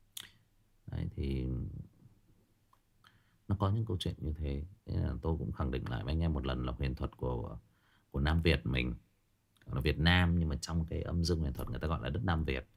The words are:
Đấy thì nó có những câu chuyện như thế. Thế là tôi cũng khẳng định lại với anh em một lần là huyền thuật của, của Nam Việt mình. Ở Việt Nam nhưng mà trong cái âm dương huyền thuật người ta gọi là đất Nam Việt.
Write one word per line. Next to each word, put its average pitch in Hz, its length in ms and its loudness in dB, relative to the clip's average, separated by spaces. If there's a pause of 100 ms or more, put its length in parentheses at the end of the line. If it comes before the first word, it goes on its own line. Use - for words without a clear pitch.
(880)
Đấy 82 300 -4
thì 67 300 0 (2000)
nó 98 100 0
có 98 120 2
những 113 140 2
câu 110 160 -2
chuyện - 180 -2
như 76 140 -2
thế. 73 320 -2 (220)
Thế 87 100 -2
là 82 260 0
tôi 80 160 2
cũng - 140 -4
khẳng 71 180 -2
định 62 180 -2
lại 57 160 -4
với 64 80 -2
anh 78 80 2
em 82 120 2
một 65 140 0
lần 62 200 -2
là 62 60 -2
huyền 67 220 -2
thuật - 220 -4
của, 60 420 -4 (520)
của 71 100 -2
Nam 80 220 4
Việt 80 240 4
mình. 62 280 0 (720)
Ở - 160 -4
Việt 71 180 2
Nam 87 400 6
nhưng 80 100 2
mà 71 120 -2
trong 82 260 -2
cái 76 160 -4
âm 85 220 0
dương 82 160 2
huyền 71 120 0
thuật 64 160 -4
người 60 120 -4
ta 78 80 -2
gọi 78 140 0
là 62 60 -2
đất 71 160 -2
Nam 82 200 2
Việt. 65 320 -2